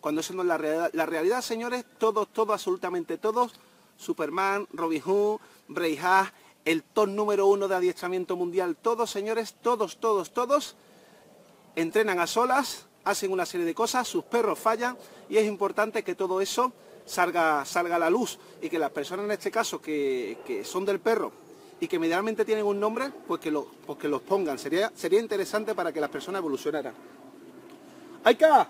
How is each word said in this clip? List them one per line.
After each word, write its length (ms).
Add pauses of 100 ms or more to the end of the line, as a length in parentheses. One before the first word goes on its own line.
cuando 220
eso 100
no 80
es 80
la 80
realidad. 380
La 100
realidad, 380
señores, 420 (140)
todos, 340
todos, 220
absolutamente 640
todos, 340 (460)
Superman, 760
Robin 300
Hood, 380 (280)
Braveheart, 640 (320)
el 180
top 260
número 380
uno 220
de 60
adiestramiento 600
mundial, 460
todos, 300
señores, 500
todos, 380
todos, 340
todos 420 (1000)
entrenan 420
a 80
solas, 600 (180)
hacen 260
una 140
serie 220
de 80
cosas, 340
sus 160
perros 340
fallan 380 (320)
y 80
es 100
importante 560
que 120
todo 260
eso 320 (320)
salga, 640
salga 300
a 20
la 100
luz 300 (240)
y 80
que 80
las 140
personas 340
en 60
este 180
caso 320
que, 640
que 180
son 220
del 140
perro 300 (480)
y 100
que 100
medianamente 480
tienen 180
un 160
nombre, 300 (160)
pues 120
que 120
lo, 160 (200)
pues 120
que 100
los 140
pongan. 360
Sería, 360
sería 260
interesante 540
para 180
que 80
las 100
personas 280
evolucionaran. 560 (1300)
¡Aika! 460